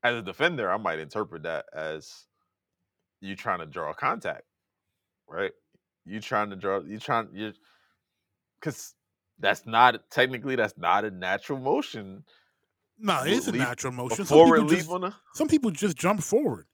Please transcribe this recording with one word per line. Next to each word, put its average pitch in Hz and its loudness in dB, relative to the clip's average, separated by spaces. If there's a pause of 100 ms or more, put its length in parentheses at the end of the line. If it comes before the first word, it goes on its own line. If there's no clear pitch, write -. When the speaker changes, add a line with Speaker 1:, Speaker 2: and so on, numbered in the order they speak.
Speaker 1:
as 120 2
a 117 -8
defender, 113 -2
I 104 -2
might 85 -4
interpret 80 -8
that 82 -6
as 78 -10 (920)
you 98 -10
trying 92 -4
to 80 -10
draw 78 -6
contact, 139 -6 (840)
right? 90 -6 (540)
You 104 -12
trying 104 -2
to 98 -12
draw, 98 -2
you 98 -12
trying, 117 -4
you, 107 -10 (1040)
'cause - -10 (440)
that's 101 -2
not, 117 4
technically, 131 0
that's 107 0
not 90 2
a 110 -4
natural 95 -6
motion. 127 -6 (760)
Speaker 2:
No, 185 0
it 165 0
Speaker 1:
L-, - 2
Speaker 2:
is 262 -2
a - -4
Speaker 1:
leap, - -
Speaker 2:
natural 123 -4 (180)
Speaker 1:
a 113 -2
Speaker 2:
motion. - -6
Some 147 10
Speaker 1:
forward - 12
Speaker 2:
people 120 10
Speaker 1:
leap 160 2
Speaker 2:
just, - -10
Speaker 1:
on 180 -4
a 202 -8 (140)
Speaker 2:
some 311 -2
people 269 2
just 170 -2
jump 185 0
forward. 196 0